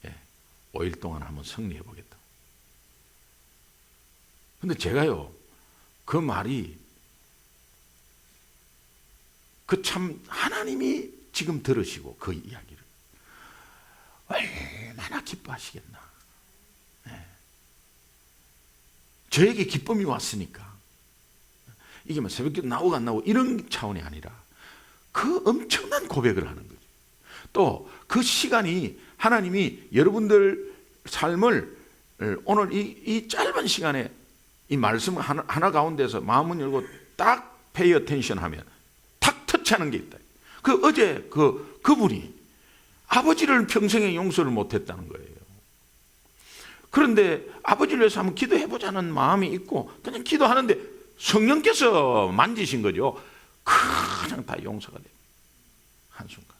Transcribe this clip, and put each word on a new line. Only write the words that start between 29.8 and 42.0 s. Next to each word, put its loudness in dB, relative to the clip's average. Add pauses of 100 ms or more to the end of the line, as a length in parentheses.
여러분들 6 (320)
삶을 0 (680)
오늘 0
이, -4 (120)
이 -2
짧은 -2
시간에 -2 (560)
이 0
말씀 0
하나, -4
하나 0
가운데서 0
마음을 0
열고 -2 (320)
딱 0 (140)
페이 4
어텐션 0
하면 -6 (560)
탁 0
터치하는 0
게 -4
있다. -10 (420)
그 4
어제 2
그, 2
그분이 2 (720)